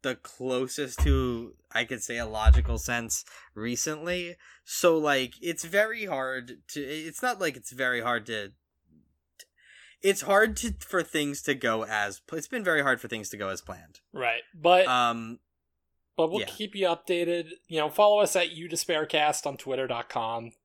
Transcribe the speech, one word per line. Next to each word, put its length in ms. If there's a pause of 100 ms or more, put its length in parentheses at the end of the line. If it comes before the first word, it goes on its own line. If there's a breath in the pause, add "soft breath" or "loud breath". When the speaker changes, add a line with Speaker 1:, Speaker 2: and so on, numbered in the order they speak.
Speaker 1:
the 140
closest 840
to, 520 (180)
I 140
could 160
say, 160
a 80
logical 540
sense 440 (300 loud breath)
recently. 800 (300 soft breath)
So, 320
like, 440
it's 220
very 420
hard 480 (160)
to, 120
it's 400
not 180
like 160
it's 160
very 300
hard 240
to, 280 (1500 soft breath)
it's 200
hard 360
to, 220
for 240
things 400
to 100
go 320
as, 360 (120)
it's 140
been 160
very 180
hard 180
for 80
things 220
to 80
go 120
as 120
planned. 380 (120)
Speaker 2:
Right, 300 (140)
but, 320
Speaker 1:
Um, 520 (760)
Speaker 2:
but 120
we'll 120
Speaker 1:
yeah. 60
Speaker 2:
keep 280
you 120
updated. 600 (180)
You 120
know, 100
follow 300
us 160
at 160
U 160
Despaircast 800
on 120
twitter 300
dot 220
com. 420 (140)